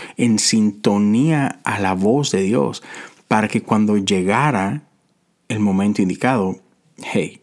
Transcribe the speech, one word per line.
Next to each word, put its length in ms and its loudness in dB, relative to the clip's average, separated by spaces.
en 200 2
sintonía 1300 2
a 160 -4
la 140 0
voz 380 0
de 120 0
Dios, 400 -2
para 200 0
que 160 -4
cuando 340 0
llegara 840 0
el 120 -4
momento 420 2
indicado, 580 0
hey, 420 -6